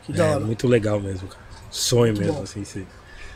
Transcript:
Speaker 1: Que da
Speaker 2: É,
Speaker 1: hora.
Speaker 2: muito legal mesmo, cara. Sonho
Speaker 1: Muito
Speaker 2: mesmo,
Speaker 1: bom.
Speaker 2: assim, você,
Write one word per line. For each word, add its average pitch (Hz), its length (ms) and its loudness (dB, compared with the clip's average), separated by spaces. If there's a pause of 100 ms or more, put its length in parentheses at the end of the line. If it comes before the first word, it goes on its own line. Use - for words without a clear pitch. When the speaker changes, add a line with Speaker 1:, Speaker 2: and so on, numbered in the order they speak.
Speaker 1:
Que 143 80 -8
da 165 120 4
Speaker 2:
É, 156 60 4
Speaker 1:
hora. 143 80 2
Speaker 2:
muito 110 280 0
legal 107 340 4
mesmo, 95 260 -6
cara. - 140 -18 (280)
Sonho 117 440 2
Speaker 1:
Muito 104 80 0
Speaker 2:
mesmo, - 160 2
Speaker 1:
bom. 95 60 -6
Speaker 2:
assim, 101 200 -10
você, 98 200 -10 (520)